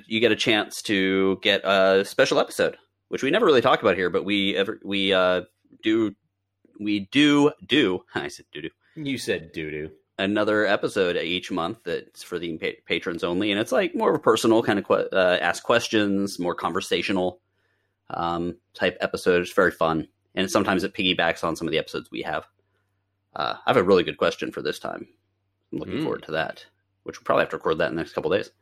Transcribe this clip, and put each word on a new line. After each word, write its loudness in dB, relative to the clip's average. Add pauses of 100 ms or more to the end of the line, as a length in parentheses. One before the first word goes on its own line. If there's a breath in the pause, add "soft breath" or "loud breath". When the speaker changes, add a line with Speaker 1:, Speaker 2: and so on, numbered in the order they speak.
Speaker 1:
you 4
get 10
a 8
chance 2
to 4
get 4
a 6
special 2
episode, 0 (320)
which -6
we 2
never 6
really 8
talked 4
about 4
here, 0
but 0
we 0
ever, -2
we, 0
uh, 2 (420)
do, 0 (640)
we -2 (100)
do 4 (140)
do. 0
<laughs> -14
I -6
said -20
doo -12
doo. -10 (260)
Speaker 2:
You -8
said -6
doo -10
doo. -10 (280)
Speaker 1:
Another 0
episode 0
each -4
month -6
that's -10
for -8
the -8
pa-, -8
patrons -4
only, -2
and 0
it's, -4
like, -2
more 0
of 0
a -4
personal 2
kind 0
of -8
que-, 0
uh, 2
ask -2
questions, 0
more -4
conversational, -4 (720)
um, -4 (180)
type -2
episode. 0
It's -8
very 2
fun, -2 (260)
and -4
sometimes 0
it -8
piggybacks -2
on -4
some -8
of -4
the 0
episodes -10
we -10
have. -8 (880)
Uh, -6 (100)
I -2
have 2
a 4
really 4
good -6
question -4
for -10
this -6
time. -10 (680)
I'm -8
looking -10
Speaker 2:
Mm. -6
Speaker 1:
forward -6
to -14
that, -6 (380)
which -14
we'll -20
probably -4
have -4
to -10
record -4
that -2
in -8
the -6
next -12
couple -6
days -4 (100)